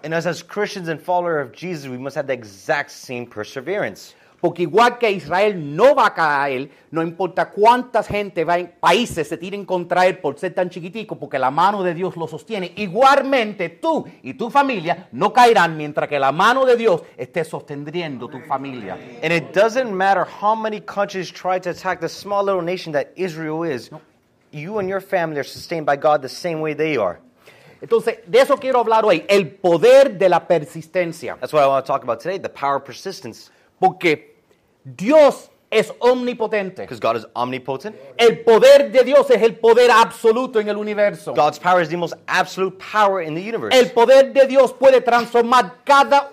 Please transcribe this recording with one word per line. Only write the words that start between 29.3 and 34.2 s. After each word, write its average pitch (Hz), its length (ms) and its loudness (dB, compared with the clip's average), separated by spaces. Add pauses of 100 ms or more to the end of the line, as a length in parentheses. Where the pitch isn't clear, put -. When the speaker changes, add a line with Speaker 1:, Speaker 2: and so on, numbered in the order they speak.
Speaker 2:
poder 208 640 4
de 190 100 4
la 170 180 2
persistencia. 165 920 -4
Speaker 1:
That's 127 140 -8
what 151 100 4
I 139 40 4
want 135 160 0
to - 80 -6
talk 135 120 -4
about 120 160 -4
today, 185 180 -6
the - 120 -10
power 139 260 -4
of 135 80 -6
persistence. - 680 -16 (300)
Speaker 2:
Porque 180 560 -2 (500)